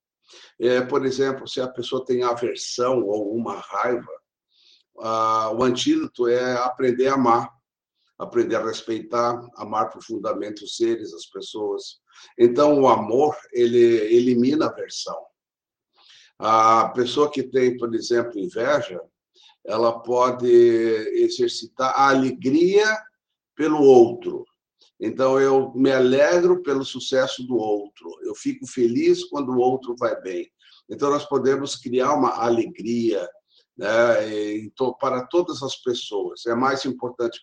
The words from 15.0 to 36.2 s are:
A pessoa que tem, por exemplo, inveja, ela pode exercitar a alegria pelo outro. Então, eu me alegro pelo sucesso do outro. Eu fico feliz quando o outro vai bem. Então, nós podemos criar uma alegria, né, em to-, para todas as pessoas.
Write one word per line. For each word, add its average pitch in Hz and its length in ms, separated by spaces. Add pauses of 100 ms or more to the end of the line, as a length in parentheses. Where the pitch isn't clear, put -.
A 113 520
pessoa 135 420
que 131 140
tem, 127 340
por 117 160
exemplo, 117 440
inveja, 101 640 (640)
ela 117 360
pode 123 500
exercitar 117 1400
a 139 160
alegria 160 880 (560)
pelo 156 280
outro. 117 600 (560)
Então, 131 400
eu 135 360
me 135 160
alegro 160 680
pelo 135 240
sucesso 131 640
do 123 100
outro. 104 540 (120)
Eu 107 120
fico 131 320
feliz 143 560
quando 135 300
o 123 80
outro 127 360
vai 120 240
bem. 87 300 (400)
Então, 139 180
nós 143 160
podemos 135 520
criar 127 380
uma 131 160
alegria, 113 960 (480)
né, 107 800
em 107 140
to-, 127 280
para 127 280
todas 165 360
as 131 140
pessoas. 101 680